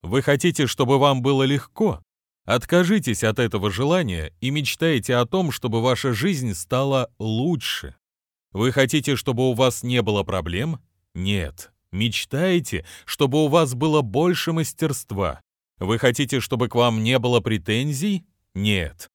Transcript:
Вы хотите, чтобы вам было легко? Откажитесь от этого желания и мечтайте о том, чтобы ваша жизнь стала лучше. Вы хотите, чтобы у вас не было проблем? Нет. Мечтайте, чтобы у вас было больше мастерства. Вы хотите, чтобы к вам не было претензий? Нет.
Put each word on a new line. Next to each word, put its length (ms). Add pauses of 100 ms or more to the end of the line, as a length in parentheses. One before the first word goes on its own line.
Вы 180
хотите, 460
чтобы 320
вам 240
было 200
легко? 600 (420)
Откажитесь 800
от 160
этого 320
желания 680
и 80
мечтайте 680
о 100
том, 260
чтобы 300
ваша 320
жизнь 400
стала 680
лучше. 760 (560)
Вы 200
хотите, 440
чтобы 340
у 40
вас 300
не 180
было 220
проблем? 560 (340)
Нет. 580 (200)
Мечтайте, 920 (200)
чтобы 380
у 40
вас 260
было 280
больше 520
мастерства. 880 (360)
Вы 200
хотите, 420
чтобы 280
к 80
вам 280
не 160
было 200
претензий? 840 (280)
Нет. 600